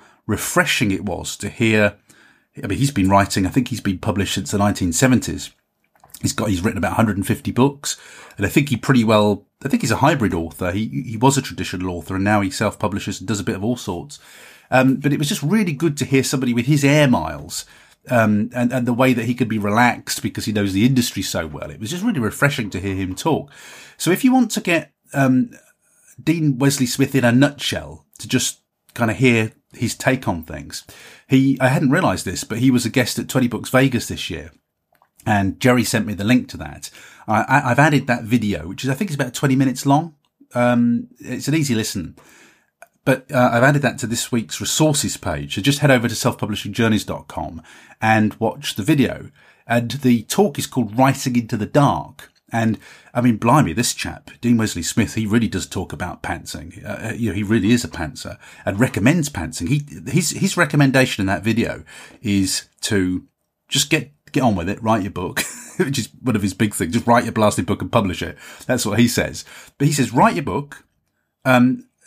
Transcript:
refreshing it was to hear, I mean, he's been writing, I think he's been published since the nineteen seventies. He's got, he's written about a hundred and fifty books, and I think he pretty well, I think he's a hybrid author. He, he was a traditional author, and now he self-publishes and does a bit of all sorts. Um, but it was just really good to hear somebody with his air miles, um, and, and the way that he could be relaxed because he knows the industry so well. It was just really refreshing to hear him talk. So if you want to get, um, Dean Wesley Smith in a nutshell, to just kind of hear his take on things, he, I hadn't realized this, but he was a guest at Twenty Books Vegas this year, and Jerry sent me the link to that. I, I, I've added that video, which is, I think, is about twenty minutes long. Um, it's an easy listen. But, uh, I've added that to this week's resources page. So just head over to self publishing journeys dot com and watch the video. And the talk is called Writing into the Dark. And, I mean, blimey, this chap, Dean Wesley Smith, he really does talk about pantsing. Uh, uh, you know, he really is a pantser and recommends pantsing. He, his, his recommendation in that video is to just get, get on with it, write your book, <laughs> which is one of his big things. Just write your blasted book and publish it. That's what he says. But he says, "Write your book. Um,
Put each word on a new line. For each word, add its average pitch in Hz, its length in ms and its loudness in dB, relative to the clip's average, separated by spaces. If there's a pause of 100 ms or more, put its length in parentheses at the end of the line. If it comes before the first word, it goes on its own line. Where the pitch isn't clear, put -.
(260)
refreshing 113 680 0
it 95 140 -4
was 85 320 -6
to 101 120 -10
hear, 107 480 2 (640)
I - 40 -6
mean, - 120 -4
he's 135 120 2
been 95 180 2
writing, 98 360 2
I 87 40 -2
think 123 180 0
he's 107 140 -8
been 95 180 -2
published 98 340 -2
since 95 180 -6
the 104 60 0
nineteen 98 340 0
seventies. 101 600 0 (680)
He's 101 120 0
got, 107 160 -2
he's 90 120 -2
written 101 160 -2
about 90 160 -2
a - 20 -6
hundred 107 220 2
and 98 100 -2
fifty 107 240 -2
books, 143 460 0 (400)
and 101 80 -2
I - 40 -2
think 147 200 0
he 120 60 -2
pretty 123 280 2
well, 107 440 2 (160)
I 135 60 -6
think 247 120 0
he's 120 100 -2
a 107 60 0
hybrid 117 360 2
author. 85 380 -4
He, 113 360 -4
he 113 100 -8
was 135 200 4
a 139 40 2
traditional 92 540 -6
author, 87 200 -8
and 95 80 -2
now 104 180 2
he 98 80 -2
self-publishes 101 720 -4
and 92 80 -10
does 104 120 -2
a 95 60 -8
bit 107 100 -4
of 95 80 -6
all 120 140 -2
sorts. 85 420 -10 (500)
Um, 131 280 4
but 143 140 0
it 113 80 0
was 143 100 -2
just 208 140 -4
really 180 300 2
good 147 240 -2
to 127 80 -2
hear 135 180 4
somebody 127 300 -2
with 117 120 0
his 143 180 4
air 143 240 6
miles, 78 580 -2 (440)
um, 110 440 2
and, 123 180 0
and 123 160 -2
the 123 60 0
way 131 200 4
that 113 120 -2
he 123 100 0
could 117 140 0
be 110 100 -2
relaxed 107 640 0
because - 220 -6
he 110 80 -2
knows 101 200 0
the 98 120 4
industry 123 360 2
so 87 240 -4
well. 73 240 -10
It 73 100 -16
was 107 120 -8
just 175 120 -6
really 220 160 0
refreshing 113 520 -2
to 95 80 -6
hear 95 160 -4
him 95 200 -4
talk. 143 360 -2 (460)
So - 140 0
if - 120 2
you 254 80 4
want 254 200 4
to - 100 -4
get, 165 320 -2 (200)
um, 127 380 2 (720)
Dean 156 340 2
Wesley 139 280 2
Smith 135 300 0
in 123 100 2
a 117 60 4
nutshell, 120 760 0 (140)
to - 80 -12
just - 340 -2 (320)
kind 113 180 -2
of 95 60 -6
hear 113 340 4 (220)
his - 220 -4
take 131 320 -2
on 85 160 -4
things, 76 420 -14 (420)
he, 135 320 4
I 131 80 2
hadn't 135 240 2
realized 139 340 0
this, 90 180 -6
but 110 160 -8
he 131 120 4
was 120 140 2
a 110 40 -4
guest 117 300 0
at - 80 -6
Twenty 127 200 2
Books 110 220 -6
Vegas 127 380 2
this - 220 -8
year, 78 220 -12 (760)
and 101 340 0
Jerry 123 240 4
sent 110 220 -2
me 107 80 -6
the 95 100 -6
link 120 260 2
to - 80 -12
that. 76 320 -14 (380)
I, 107 140 2
I, 131 300 2
I've 120 80 2
added 147 280 4
that 120 160 -2
video, 104 440 0
which - 160 -10
is, 131 60 -2
I 135 40 0
think, 202 160 -4
is 143 60 -6
about 135 180 -4
twenty 135 220 0
minutes 131 300 2
long. 151 300 2 (400)
Um, 120 540 2 (100)
it's 117 280 -8
an 143 80 2
easy 147 200 0
listen. 101 400 -4 (880)
But, 131 280 0
uh, 123 200 4
I've 117 120 4
added 143 180 4
that 123 180 -2
to 113 80 -4
this 117 240 -6
week's 117 300 -4
resources 147 560 0
page. 73 380 -6
So 101 60 -4
just 139 180 0
head 147 100 4
over 120 180 4
to 110 80 -4
self - 220 -2
publishing 104 340 -6
journeys 107 320 2
dot - 240 -10
com 82 360 -12 (360)
and 110 360 2
watch 113 400 -4
the 107 80 -6
video. 135 480 0 (340)
And 120 240 0
the 120 340 2
talk - 360 0
is - 80 -4
called 110 300 -4
Writing 131 380 2
into 117 220 0
the 104 80 -4
Dark. 92 640 0 (220)
And, 113 240 0 (360)
I 123 80 0
mean, 120 160 4
blimey, 113 360 4
this - 200 -2
chap, - 360 -10 (120)
Dean 120 160 4
Wesley 104 260 -2
Smith, - 320 -2
he 110 100 -2
really 110 220 2
does 85 180 -4
talk - 280 -8
about 82 280 -8
pantsing. - 640 -10
Uh, 107 220 -10
uh, 120 60 -8
you 113 160 -2
know, 87 60 -4
he 104 80 -2
really 104 280 2
is 120 140 2
a - 20 -8
pantser - 500 -10 (280)
and 98 140 -2
recommends 143 500 2
pantsing. 85 400 -6
He, 147 420 -4
his, - 200 0
his - 260 -2
recommendation 139 640 2
in 95 60 0
that 95 160 -2
video 107 420 -2 (360)
is 98 460 0 (140)
to 92 440 -2 (440)
just 143 200 -2
get, 151 220 -2 (220)
get 135 100 2
on 110 120 4
with 87 120 -4
it, 101 160 -6
write 110 180 2
your 98 100 -6
book, 90 300 -6 (200)
<laughs> - 160 -12
which 139 200 -2
is 107 120 -4 (120)
one 117 140 0
of 101 80 -2
his 101 100 0
big 104 220 0
things. 87 180 -2
Just 117 140 0
write 120 160 4
your 113 100 -6
blasted 107 320 2
book 101 160 -2
and 92 100 -8
publish 101 300 0
it. 85 160 -8 (300)
That's 127 180 -2
what 104 140 0
he 120 80 6
says. - 380 -4 (320)
But 143 100 2
he 160 60 2
says, 120 200 0
"Write 190 220 4
your 165 80 -4
book. 139 400 -8 (640)
Um, 127 420 4 (180)